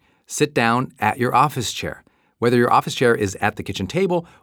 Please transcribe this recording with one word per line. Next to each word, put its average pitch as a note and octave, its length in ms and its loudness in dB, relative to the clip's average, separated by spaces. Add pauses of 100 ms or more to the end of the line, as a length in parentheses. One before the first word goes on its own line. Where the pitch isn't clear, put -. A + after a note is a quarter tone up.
(260)
Sit D3 280 -2
down B2 460 0
at G#2+ 200 -2
your A#2+ 160 0
office C3+ 380 0
chair. - 320 -10 (340)
Whether A#2+ 160 2
your A#2+ 160 4
office B2+ 240 2
chair A#2+ 180 4
is G#2+ 280 -2
at G#2 160 -2
the G2+ 60 -10
kitchen G2 240 -6
table F3 380 -2 (180)